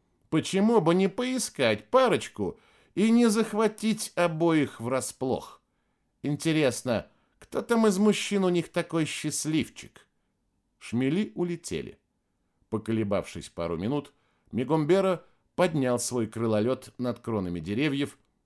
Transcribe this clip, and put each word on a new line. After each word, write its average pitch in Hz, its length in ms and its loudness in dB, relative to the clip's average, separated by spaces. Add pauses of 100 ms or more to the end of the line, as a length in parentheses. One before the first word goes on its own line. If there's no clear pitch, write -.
(300)
Почему 196 500 2
бы 170 140 2
не 190 140 4
поискать 190 840 -2
парочку 185 680 2 (360)
и 214 160 4
не 233 180 6
захватить 214 840 0
обоих 160 640 2
врасплох? 123 840 -4 (600)
Интересно, 143 840 0 (320)
кто - 240 -6
там 226 240 2
из 190 120 4
мужчин 202 460 2
у 185 40 2
них 175 220 0
такой 170 340 -2
счастливчик? - 1040 -6 (720)
Шмели 139 560 -2
улетели. 165 640 -6 (720)
Поколебавшись 104 800 -2
пару 85 260 -4
минут, 127 360 -4 (380)
Мигомбера 160 720 0 (320)
поднял 143 420 2
свой 120 280 -2
крылолет 113 720 -2
над 120 220 -4
кронами 92 400 -4
деревьев, 135 580 -2 (280)